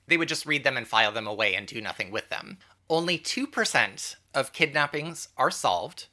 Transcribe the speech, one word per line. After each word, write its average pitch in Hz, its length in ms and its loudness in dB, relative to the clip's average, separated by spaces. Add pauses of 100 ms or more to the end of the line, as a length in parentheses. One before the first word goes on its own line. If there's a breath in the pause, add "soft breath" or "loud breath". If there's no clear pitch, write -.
they 170 100 4
would 165 100 0
just 156 180 -4
read 147 180 0
them 131 120 2
and 117 120 -4
file 110 240 4
them 107 160 -4
away 104 280 0
and 98 120 -4
do 113 140 -10
nothing 95 280 -6
with 104 200 -6
them. - 280 -8 (320 soft breath)
Only 170 280 2
two 254 280 -4
percent 123 720 0 (180)
of 139 200 0
kidnappings 151 840 0
are 135 140 4
solved 98 600 -2